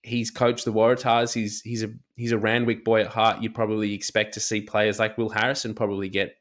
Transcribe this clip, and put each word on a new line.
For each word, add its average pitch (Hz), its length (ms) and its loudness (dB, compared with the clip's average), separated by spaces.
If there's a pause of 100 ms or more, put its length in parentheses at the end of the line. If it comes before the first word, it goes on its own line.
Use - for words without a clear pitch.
he's 117 300 -4
coached 123 340 0
the 110 80 -2
Waratahs. 117 600 4
He's, 107 280 -4
he's 110 220 -6
a, 107 60 -6 (260)
he's 120 160 -4
a 113 60 2
Randwick 113 460 0
boy 110 180 4
at 98 60 2
heart. 110 360 2
You'd 110 100 -4
probably 107 400 -2
expect 107 420 -2
to 107 40 -10
see 104 220 -2
players 107 380 0
like 110 180 0
Will 110 120 -2
Harrison 110 460 -2
probably 98 340 -2
get 98 320 -4